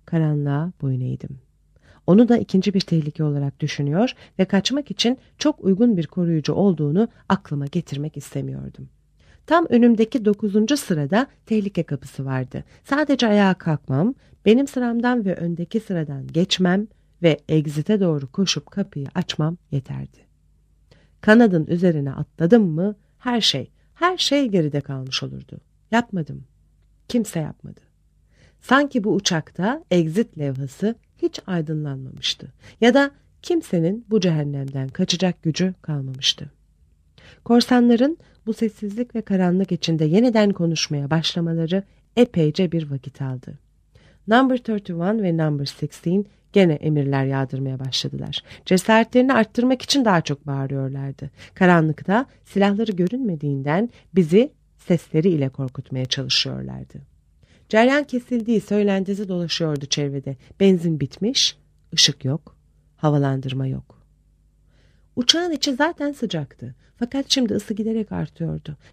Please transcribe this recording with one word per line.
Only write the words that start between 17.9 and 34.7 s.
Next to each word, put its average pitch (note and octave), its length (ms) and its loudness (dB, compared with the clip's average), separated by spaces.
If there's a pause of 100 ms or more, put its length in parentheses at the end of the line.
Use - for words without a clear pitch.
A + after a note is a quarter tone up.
doğru D3+ 320 0
koşup - 400 -2
kapıyı D3 440 -6
açmam E3 420 -2 (140)
yeterdi. C3+ 460 -8 (1040)
Kanadın G#3 460 6
üzerine E3 440 0
atladım E3+ 520 2
mı F#3 320 -2 (220)
her A#3+ 240 -4
şey, - 300 -4 (220)
her F4 240 -2
şey C#4+ 300 0
geride D3+ 340 0
kalmış C3 420 -8
olurdu. C3 340 -12 (340)
Yapmadım. F3 520 -2 (640)
Kimse A3 320 -2
yapmadı. - 400 -10 (800)
Sanki C4+ 420 2
bu G#3 100 0
uçakta G3 800 -4
exit F3 460 0
levhası C#3+ 580 -6 (260)
hiç E4+ 260 -6
aydınlanmamıştı. D3+ 1080 -6 (280)
Ya A#3 120 6
da C#4 180 4 (300)
kimsenin G#3+ 680 -2
bu A3 100 2
cehennemden C#3 680 -2